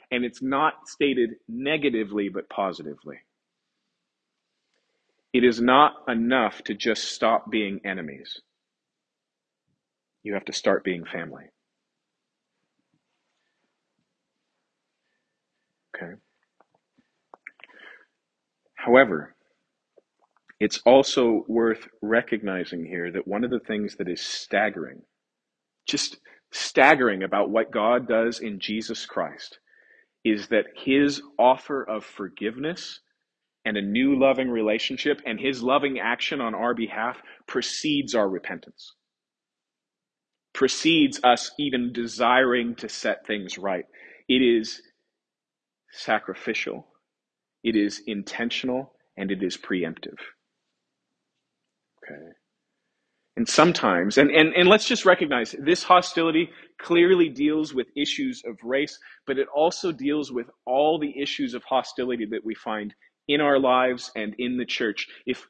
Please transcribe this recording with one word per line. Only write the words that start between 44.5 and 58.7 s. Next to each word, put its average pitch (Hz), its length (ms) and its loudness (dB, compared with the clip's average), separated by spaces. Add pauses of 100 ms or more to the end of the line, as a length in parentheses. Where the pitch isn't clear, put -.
sacrificial, - 960 -6 (720)
it 113 140 0
is 101 320 0
intentional, 120 880 -6 (220)
and 98 120 -6
it 95 140 -4
is 87 140 -4
preemptive. - 640 -6 (1800)
Okay. 78 340 -20 (1040)
And 117 120 -2
sometimes, 104 720 4
and, 143 140 6
and, 156 220 6
and 180 160 6
let's 220 180 4
just 240 180 0
recognize, 147 540 4
this 156 240 0
hostility 170 640 4 (280)
clearly 170 520 4
deals 151 440 -2
with 127 220 -2
issues 143 500 -4
of 110 180 -12
race, 139 340 -2 (300)